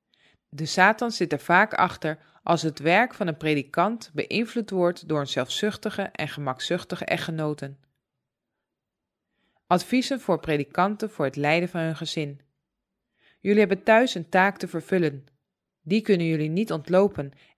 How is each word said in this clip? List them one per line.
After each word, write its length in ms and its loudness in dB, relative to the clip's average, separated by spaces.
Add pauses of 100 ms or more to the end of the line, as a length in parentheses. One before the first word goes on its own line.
(500)
De 160 -10
Satan 460 4
zit 200 -4
er 80 -2
vaak 340 4
achter 440 -2 (300)
als 140 2
het 180 -4
werk 340 2
van 140 -4
een 100 -4
predikant 760 -2
beïnvloed 560 -4
wordt 380 0
door 120 0
een 80 -4
zelfzuchtige 760 -4
en 260 -6
gemakzuchtige 800 -6
echtgenoten. 760 -4 (1900)
Adviezen 520 0
voor 200 0
predikanten 680 -2
voor 160 -4
het 100 -4
leiden 340 0
van 120 -6
hun 140 -4
gezin. 460 -8 (1000)
Jullie 200 4
hebben 240 2
thuis 320 4
een 140 -8
taak 280 2
te 100 -8
vervullen. 580 -2 (560)
Die 200 0
kunnen 260 2
jullie 220 0
niet 220 -2
ontlopen 600 0 (260)